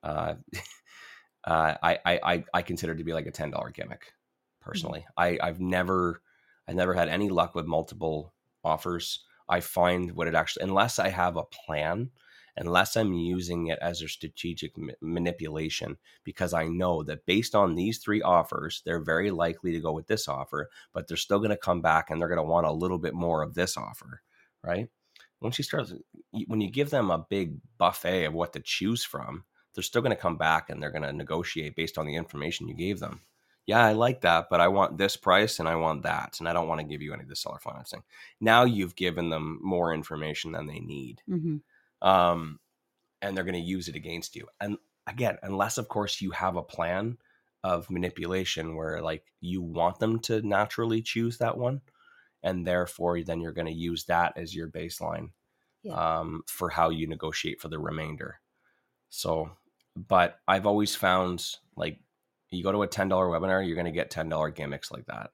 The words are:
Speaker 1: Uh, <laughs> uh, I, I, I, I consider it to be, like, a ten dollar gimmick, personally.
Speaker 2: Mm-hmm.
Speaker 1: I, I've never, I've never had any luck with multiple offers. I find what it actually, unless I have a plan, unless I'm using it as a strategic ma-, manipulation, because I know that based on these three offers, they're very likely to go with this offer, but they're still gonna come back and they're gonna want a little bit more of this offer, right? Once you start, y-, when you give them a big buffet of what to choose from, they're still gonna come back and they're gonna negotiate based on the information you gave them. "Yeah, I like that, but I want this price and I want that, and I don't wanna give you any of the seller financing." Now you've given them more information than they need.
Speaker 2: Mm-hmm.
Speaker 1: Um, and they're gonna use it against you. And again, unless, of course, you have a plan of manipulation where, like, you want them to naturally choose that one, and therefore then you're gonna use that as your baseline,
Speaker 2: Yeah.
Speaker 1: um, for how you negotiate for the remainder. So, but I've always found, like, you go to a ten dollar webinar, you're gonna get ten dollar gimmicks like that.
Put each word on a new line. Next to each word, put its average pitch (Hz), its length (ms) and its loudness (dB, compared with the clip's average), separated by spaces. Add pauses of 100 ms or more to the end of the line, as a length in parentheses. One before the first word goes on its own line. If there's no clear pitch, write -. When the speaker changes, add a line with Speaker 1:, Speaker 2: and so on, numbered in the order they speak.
Speaker 1:
Uh, 78 320 -2 (200)
<laughs> - 880 -16
uh, 80 380 4
I, 85 220 4
I, 87 200 4
I, 87 200 2 (100)
I 87 80 2
consider 85 300 -4
it 80 60 -4
to 82 60 -6
be, 82 100 -2
like, 78 120 -2
a 78 60 -8
ten 76 180 -6
dollar 67 200 -4
gimmick, - 420 -14 (480)
personally. 76 400 -8 (180)
Speaker 2:
Mm-hmm. 87 260 2
Speaker 1:
I, 85 40 0
I've 85 120 -6
never, 90 640 2 (460)
I've 87 80 -4
never 90 180 4
had 85 140 4
any 98 220 2
luck 85 240 2
with 85 120 -4
multiple 80 680 -4 (300)
offers. 85 600 -2 (240)
I 90 120 2
find 90 520 2
what 82 160 0
it 82 60 -2
actually, 80 300 2
unless 98 340 2
I 92 100 2
have 90 280 2
a 80 80 -2
plan, 82 680 -4 (460)
unless 90 400 4
I'm 107 180 2
using 87 540 -2
it 82 140 -2
as 85 200 -4
a 78 60 -10
strategic 80 720 -10
ma-, 80 140 -8 (100)
manipulation, 80 960 -4 (260)
because 90 300 -2
I 80 140 0
know 85 360 0
that 76 220 -8
based 104 280 2
on 98 200 6
these 98 240 0
three 104 240 0
offers, 82 640 2
they're 85 160 0
very 82 280 2
likely 85 420 0
to 82 80 -2
go 80 120 -2
with 78 140 -6
this 110 220 -2
offer, 69 420 -4 (240)
but 85 140 -6
they're 82 100 -4
still 101 220 2
gonna 104 180 2
come 90 240 0
back 80 280 4
and 78 100 -2
they're 85 80 0
gonna 82 160 0
want 82 220 4
a 78 60 2
little 90 260 0
bit 80 160 -4
more 85 280 0
of 76 120 -6
this 87 220 0
offer, - 460 -14 (400)
right? 95 260 -2 (560)
Once 120 140 -2
you 143 60 -2
start, 139 240 -4 (440)
y-, 107 160 -4
when 110 120 0
you 98 100 0
give 143 200 0
them 120 220 2
a 82 180 0
big 87 280 -2 (200)
buffet 87 460 2
of 78 100 -2
what 82 200 -2
to 71 60 -10
choose 110 440 -2
from, 69 400 -10 (300)
they're - 100 -6
still - 180 2
gonna 120 140 2
come 85 200 0
back 80 340 2
and 71 120 -8
they're 73 80 -4
gonna 73 220 -4
negotiate 76 640 -4
based 82 220 -4
on 78 80 -2
the 76 100 -4
information 80 520 -6
you - 60 -10
gave 92 260 -4
them. - 200 -10 (460)
"Yeah, 113 180 6
I 107 80 8
like 120 300 2
that, 85 280 6
but 87 100 6
I 87 80 10
want 95 300 4
this 98 180 2
price 101 440 4
and 80 80 0
I 82 80 2
want 80 260 0
that, 76 380 -2
and 82 80 -2
I 85 40 0
don't 85 160 0
wanna 78 160 -2
give 76 180 -8
you 73 120 -8
any 71 80 -12
of 67 60 -16
the 67 80 -12
seller - 240 -8
financing." - 420 -12 (380)
Now 113 240 8
you've 101 320 2
given 85 340 2
them 78 320 -4
more 87 320 2
information 78 580 -6
than 80 140 -6
they 76 140 -10
need. 71 480 -10
Speaker 2:
Mm-hmm. 160 800 -4
Speaker 1:
Um, 87 520 4 (640)
and 98 140 -4
they're 92 80 -2
gonna 90 140 -2
use 87 300 -4
it 78 80 -10
against 82 400 -10
you. 71 120 -14 (120)
And 101 180 -4 (280)
again, 117 360 -2
unless, 98 360 0
of 117 100 -6
course, 104 320 -2
you 95 120 -2
have 92 240 0
a 85 60 -2
plan 95 560 -2 (440)
of 87 280 0
manipulation 87 840 -2
where, 80 240 -4
like, 80 240 -4 (160)
you 90 220 -4
want 82 360 0
them 113 220 2
to 110 220 0
naturally 110 580 2
choose 117 380 -2
that 120 180 0
one, 123 240 -2 (600)
and 90 240 -2
therefore 87 560 0
then 82 180 -4
you're 82 120 -6
gonna 82 180 -4
use 82 340 -6
that 85 320 2
as 82 180 -10
your 82 140 -8
baseline, 82 600 -8 (520)
Speaker 2:
Yeah. 202 120 -12
Speaker 1:
um, 80 520 -2
for - 220 -4
how 82 220 4
you 80 160 -2
negotiate - 560 -6
for 82 60 -10
the 78 100 -8
remainder. 78 640 -8 (680)
So, 80 480 -2 (400)
but 90 500 4
I've 95 200 4
always 104 280 4
found, 92 600 2 (200)
like, - 240 -4 (500)
you 90 120 -4
go 95 100 2
to 104 100 4
a 98 40 2
ten 95 220 0
dollar 92 200 4
webinar, 92 380 2
you're 82 100 -2
gonna 87 160 0
get 85 180 -2
ten 80 180 -4
dollar 78 220 0
gimmicks 71 400 -8
like - 160 -14
that. - 280 -12